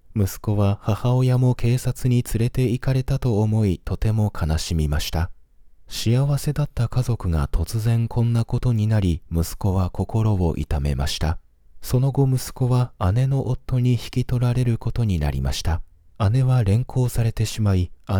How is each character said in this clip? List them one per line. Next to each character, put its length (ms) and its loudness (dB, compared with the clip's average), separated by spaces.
息 280 -2
子 160 0
は 240 2
母 320 0
親 240 2
も 180 4
警 220 0
察 320 -2
に 120 2
連 260 0
れ 20 0
て 140 -2
行 180 0
か 100 0
れ 120 0
た 140 -2
と 220 0
思 260 2
い、 200 0
と 100 -4
て 160 0
も 240 0
悲 220 0
し 180 -4
み 140 0
ま 100 0
し 100 -4
た。 220 -2
幸 500 0
せ 140 -4
だ 140 -2
っ 40 -10
た 200 -2
家 120 -2
族 280 -2
が 180 0
突 320 -2
然 300 0
こ 140 0
ん 100 0
な 100 0
こ 160 -2
と 140 0
に 140 2
な 120 2
り、 220 2
息 240 -2
子 180 -2
は 160 0
心 440 -2
を 240 0
痛 240 -2
め 140 0
ま 120 -2
し 100 -4
た。 220 -2
そ 200 0
の 100 0
後、 160 2
息 240 -2
子 160 -2
は 240 2
姉 120 2
の 220 -2
夫 320 -2
に 140 2
引 60 0
き 140 -2
取 180 -2
ら 100 2
れ 120 0
る 120 0
こ 140 -4
と 140 0
に 120 2
な 140 0
り 100 -4
ま 120 -2
し 100 -6
た。 180 0
姉 140 2
は 220 4
連 180 2
行 240 -2
さ 160 0
れ 80 2
て 140 -2
し 160 -4
ま 140 4
い、 140 2